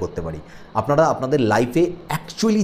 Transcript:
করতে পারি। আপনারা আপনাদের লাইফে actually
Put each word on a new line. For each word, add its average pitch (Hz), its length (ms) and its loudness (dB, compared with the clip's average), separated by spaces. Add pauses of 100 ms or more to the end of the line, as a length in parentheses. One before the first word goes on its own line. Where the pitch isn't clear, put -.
করতে 85 220 -6
পারি। 80 140 -8 (400)
আপনারা 143 240 4 (100)
আপনাদের 131 260 0 (120)
লাইফে 123 320 2 (320)
actually 214 480 0